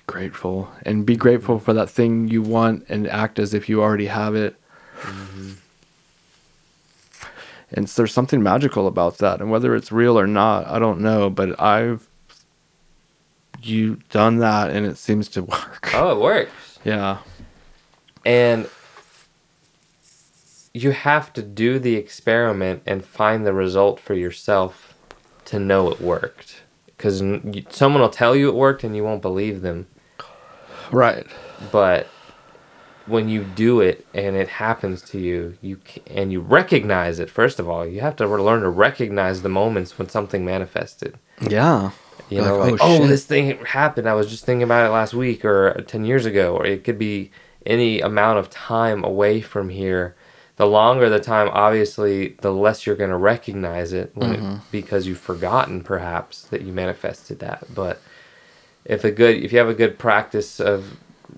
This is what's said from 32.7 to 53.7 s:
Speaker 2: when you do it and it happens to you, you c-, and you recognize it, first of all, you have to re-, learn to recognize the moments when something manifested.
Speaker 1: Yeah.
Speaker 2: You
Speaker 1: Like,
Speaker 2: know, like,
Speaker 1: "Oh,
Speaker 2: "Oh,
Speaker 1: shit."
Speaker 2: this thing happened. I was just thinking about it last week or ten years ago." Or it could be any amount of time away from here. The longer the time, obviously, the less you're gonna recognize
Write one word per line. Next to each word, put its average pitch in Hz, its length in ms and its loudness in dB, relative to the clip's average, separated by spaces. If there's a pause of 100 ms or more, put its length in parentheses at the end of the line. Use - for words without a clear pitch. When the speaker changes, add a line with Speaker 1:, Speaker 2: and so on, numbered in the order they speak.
Speaker 2:
when 110 220 0
you 107 140 -2
do 110 360 2
it 90 340 2
and 98 220 -2
it 95 140 -2
happens 107 520 -4
to - 180 -12
you, 90 420 -6
you 95 260 -12
c-, - 200 -20
and 95 240 -4
you 92 100 -4
recognize 101 800 2
it, 85 100 -6
first 123 300 0
of 85 100 -4
all, 85 160 -4
you 90 160 -8
have 147 160 -4
to 110 100 0
re-, 101 140 0
learn 110 200 2
to 95 80 0
recognize 98 720 0
the 95 80 -4
moments 98 480 -2
when 95 120 -8
something 101 360 -6
manifested. - 720 -8 (240)
Speaker 1:
Yeah. 110 500 2 (380)
Speaker 2:
You 101 120 -2
Speaker 1:
Like, 104 80 2
Speaker 2:
know, 101 80 2
like, 101 160 2
Speaker 1:
"Oh, 104 80 -2
Speaker 2:
"Oh, 165 180 6
Speaker 1:
shit." 143 80 4
Speaker 2:
this 139 180 2
thing 139 400 -2
happened. 135 440 -2
I 110 40 2
was 107 160 0
just 113 160 -14
thinking 123 180 0
about 117 220 4
it 110 40 2
last 110 240 0
week 120 320 -2
or 98 420 4
ten 107 160 -6
years 120 220 2
ago." 92 320 2
Or 85 80 -2
it 95 180 -2
could 113 160 -4
be 104 320 -4 (340)
any 113 360 2
amount 107 380 2
of 95 100 -4
time 113 560 -2
away 104 340 2
from 101 300 -8
here. 92 460 -4 (420)
The 104 100 4
longer 113 400 6
the 107 120 4
time, 107 340 0
obviously, 104 880 0
the 98 100 0
less 101 340 0
you're 104 120 0
gonna 95 200 -2
recognize 92 760 -2